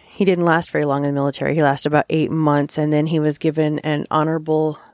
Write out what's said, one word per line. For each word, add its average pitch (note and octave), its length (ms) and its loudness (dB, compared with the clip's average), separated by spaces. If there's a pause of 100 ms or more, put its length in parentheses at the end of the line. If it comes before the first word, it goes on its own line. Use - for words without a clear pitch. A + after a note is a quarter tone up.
he - 160 -2
didn't F3 200 2
last E3 260 2
very D3+ 120 0
long C#3+ 200 0
in C#3+ 60 0
the C#3+ 100 -2
military. C#3 360 -2
He D#3+ 80 2
lasted C#3+ 240 0
about D3 220 2
eight D#3 220 0
months, D3 460 0
and D3+ 140 0
then D3+ 160 2
he D#3+ 120 0
was D3+ 180 0
given D3+ 420 -2
an D3+ 320 -4
honorable D#3 680 -2 (160)